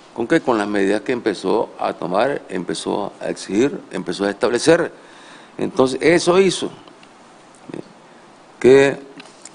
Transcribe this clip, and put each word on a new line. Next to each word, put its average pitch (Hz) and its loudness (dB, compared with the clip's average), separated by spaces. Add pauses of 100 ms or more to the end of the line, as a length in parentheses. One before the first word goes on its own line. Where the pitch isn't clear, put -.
(140)
¿Con 117 -6
qué? 165 2
Con 117 0
las 104 -2
medidas 101 0
que 135 -6
empezó 104 -2
a 104 -4
tomar, 107 -2 (100)
empezó 92 -6
a 82 -8
exigir, 120 -2 (100)
empezó 90 -6
a 101 2
establecer. 120 0 (680)
Entonces, 127 0
eso 170 4
hizo 180 0 (1900)
que 135 6 (580)